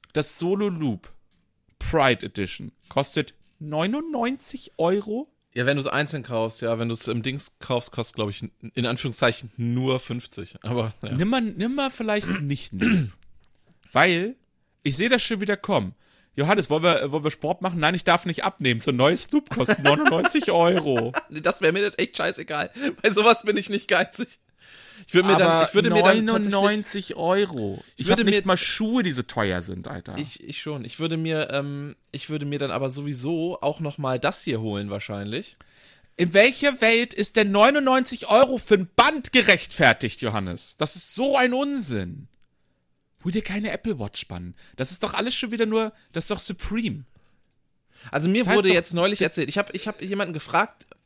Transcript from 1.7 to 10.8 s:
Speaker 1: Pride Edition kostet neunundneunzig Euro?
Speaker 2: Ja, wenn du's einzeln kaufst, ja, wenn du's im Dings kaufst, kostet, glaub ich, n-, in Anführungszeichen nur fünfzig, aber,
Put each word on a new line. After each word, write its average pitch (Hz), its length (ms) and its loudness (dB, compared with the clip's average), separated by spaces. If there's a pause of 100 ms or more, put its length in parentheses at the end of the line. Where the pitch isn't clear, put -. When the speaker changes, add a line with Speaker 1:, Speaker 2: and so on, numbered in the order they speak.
Speaker 1:
Pride 135 440 2
Edition - 460 -8 (180)
kostet - 460 -4 (240)
neunundneunzig 240 1160 -4
Euro? 208 500 -2 (280)
Speaker 2:
Ja, 123 120 -2
wenn 143 100 2
du's 135 120 -4
einzeln 143 340 -4
kaufst, 113 400 -4
ja, 117 160 0
wenn 117 100 -2
du's 113 200 -4
im 113 160 -2
Dings 135 340 -6
kaufst, - 320 -4
kostet, - 240 -6
glaub 107 160 -4
ich, - 120 -12
n-, 113 100 -10 (220)
in 120 120 -2
Anführungszeichen 120 720 -2
nur 127 420 0
fünfzig, - 640 -10
aber, 107 400 -4